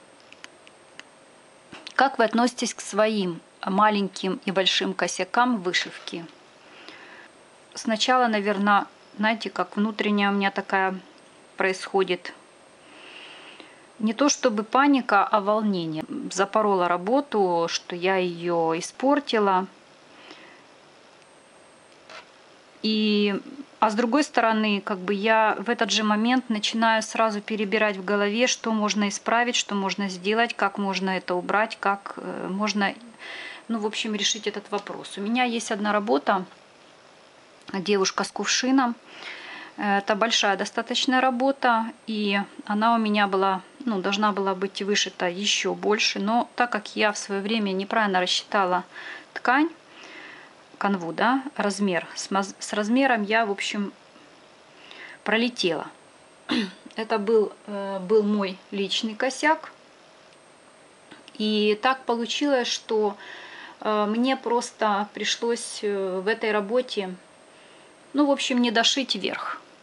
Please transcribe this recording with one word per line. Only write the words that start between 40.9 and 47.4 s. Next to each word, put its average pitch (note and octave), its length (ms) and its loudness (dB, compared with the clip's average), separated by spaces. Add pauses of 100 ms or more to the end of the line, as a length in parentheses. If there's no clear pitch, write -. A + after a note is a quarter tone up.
работа, B3+ 640 2 (200)
и G#3 340 0 (260)
она G#3+ 280 2
у A3+ 40 2
меня G#3 280 2
была, F#3+ 360 2 (220)
ну, G#3+ 160 0
должна G3+ 320 2
была G3 220 0
быть F#3+ 280 -6
вышита F#3+ 440 -2
еще F3+ 480 -2
больше, G3 460 0
но A3 340 0
так B3 160 0
как - 260 -6
я G#3+ 140 4
в G3+ 80 -4
свое G3 240 -4